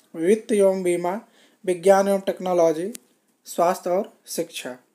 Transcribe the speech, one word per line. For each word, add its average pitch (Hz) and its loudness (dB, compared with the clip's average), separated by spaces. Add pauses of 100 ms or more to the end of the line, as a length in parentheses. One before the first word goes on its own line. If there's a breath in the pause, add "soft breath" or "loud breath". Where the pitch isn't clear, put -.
(160)
वित्त 202 0
एवं 190 2
बीमा, 175 -2 (440 soft breath)
विज्ञान 190 4
एवं 196 0
टेक्नोलॉजी, 180 0 (520)
स्वास्थ्य 185 -2
और 185 -4
शिक्षा। 135 -10 (180)